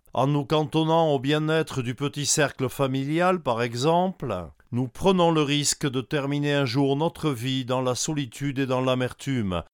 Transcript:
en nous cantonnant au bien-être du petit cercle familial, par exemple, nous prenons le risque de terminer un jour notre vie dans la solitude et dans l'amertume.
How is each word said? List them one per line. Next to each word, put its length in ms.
en 120
nous 180
cantonnant 680
au 60
bien-être 640
du 120
petit 320
cercle 420
familial, 760
par 200
exemple, 880
nous 160
prenons 420
le 120
risque 460
de 120
terminer 540
un 100
jour 320
notre 340
vie 340
dans 180
la 120
solitude 640
et 80
dans 140
l'amertume. 840